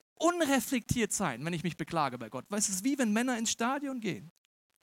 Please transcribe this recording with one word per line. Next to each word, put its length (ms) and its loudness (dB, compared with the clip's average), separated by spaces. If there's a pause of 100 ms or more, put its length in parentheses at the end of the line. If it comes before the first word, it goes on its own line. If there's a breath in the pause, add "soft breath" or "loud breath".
(140)
unreflektiert 1000 2
sein, 320 -2
wenn 80 -2
ich 80 -4
mich 160 -2
beklage 400 0
bei 100 -8
Gott. 220 -8
Weil 80 -2
es 100 2
ist 160 -2
wie, 140 2
wenn 120 2
Männer 280 2
ins 140 0
Stadion 480 -2
gehen. 300 -6 (520)